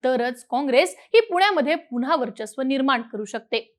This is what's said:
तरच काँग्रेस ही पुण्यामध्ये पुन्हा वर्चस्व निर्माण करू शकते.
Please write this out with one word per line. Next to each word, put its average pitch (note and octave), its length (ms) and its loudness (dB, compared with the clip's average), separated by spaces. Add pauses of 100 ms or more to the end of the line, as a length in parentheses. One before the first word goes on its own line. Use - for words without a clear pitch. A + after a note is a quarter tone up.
तरच B3 460 -2
काँग्रेस C#4 460 2 (180)
ही A4+ 60 8
पुण्यामध्ये F#4 540 2
पुन्हा C#4 420 -4
वर्चस्व B3 460 -6
निर्माण C4 400 0 (100)
करू G#3+ 120 -8
शकते. - 420 -6 (120)